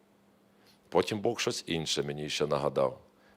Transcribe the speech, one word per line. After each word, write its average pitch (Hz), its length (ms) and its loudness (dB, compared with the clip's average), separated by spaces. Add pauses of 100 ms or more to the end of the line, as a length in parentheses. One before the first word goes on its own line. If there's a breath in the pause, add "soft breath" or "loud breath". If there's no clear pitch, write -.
(880 soft breath)
Потім - 300 2
Бог 113 200 -2
щось - 280 -2
інше 78 360 0
мені 73 260 -4
ще 73 180 0
нагадав, 71 520 2 (380 soft breath)